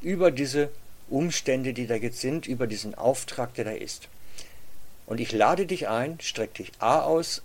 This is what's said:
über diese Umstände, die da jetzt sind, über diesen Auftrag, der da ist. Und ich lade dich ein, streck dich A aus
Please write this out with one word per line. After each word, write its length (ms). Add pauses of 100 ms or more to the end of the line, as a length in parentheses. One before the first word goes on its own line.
über 280
diese 400 (400)
Umstände, 640
die 140
da 80
jetzt 260
sind, 240
über 220
diesen 260
Auftrag, 640
der 100
da 60
ist. 380 (1000)
Und 120
ich 120
lade 340
dich 220
ein, 320
streck 340
dich 260
A 220
aus 440